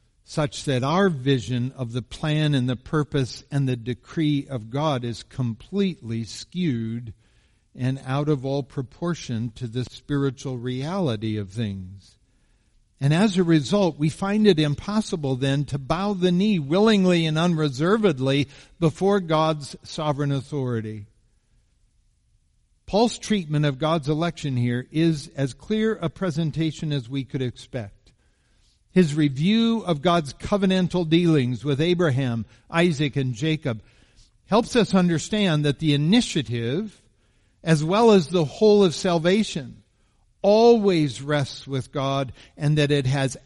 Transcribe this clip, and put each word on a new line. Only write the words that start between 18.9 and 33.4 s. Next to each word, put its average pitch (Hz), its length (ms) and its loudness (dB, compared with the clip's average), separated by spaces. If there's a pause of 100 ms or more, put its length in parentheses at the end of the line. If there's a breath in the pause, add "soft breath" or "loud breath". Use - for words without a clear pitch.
God's 156 640 0
sovereign 147 480 -4
authority. 120 760 -6 (1800)
Paul's 220 320 2
treatment 151 460 -2
of 139 120 0
God's 156 320 -2
election 151 480 -2
here 120 340 -2
is 156 440 0
as 135 180 -4
clear 220 480 -2
a 165 80 -4
presentation 160 800 -4
as 135 160 -4
we 135 160 -6
could 131 200 -6
expect. - 680 -10 (760)
His 170 240 4
review 190 680 2
of 170 200 -2
God's 170 320 2
covenantal 185 760 0
dealings 151 560 2
with 139 160 -2
Abraham, 139 680 0 (200 soft breath)
Isaac, 156 480 0
and 127 200 -2
Jacob 139 480 -4 (640 soft breath)